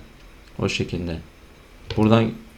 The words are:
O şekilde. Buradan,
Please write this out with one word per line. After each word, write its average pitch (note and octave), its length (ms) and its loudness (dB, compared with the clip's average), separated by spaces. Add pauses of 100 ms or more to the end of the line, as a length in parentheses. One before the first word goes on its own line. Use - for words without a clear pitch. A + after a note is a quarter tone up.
(600)
O G2 100 0
şekilde. E2+ 480 -6 (800)
Buradan, A2+ 340 4 (260)